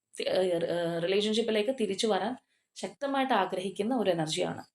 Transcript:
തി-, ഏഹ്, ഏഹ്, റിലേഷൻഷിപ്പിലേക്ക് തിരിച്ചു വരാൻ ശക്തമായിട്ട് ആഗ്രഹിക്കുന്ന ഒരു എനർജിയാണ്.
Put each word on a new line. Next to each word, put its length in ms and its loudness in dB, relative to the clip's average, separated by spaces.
തി-, 140 -4
ഏഹ്, 360 2
ഏഹ്, 360 -2
റിലേഷൻഷിപ്പിലേക്ക് 800 0
തിരിച്ചു 280 0
വരാൻ 260 0
ശക്തമായിട്ട് 560 -2
ആഗ്രഹിക്കുന്ന 640 0
ഒരു 120 2
എനർജിയാണ്. 540 0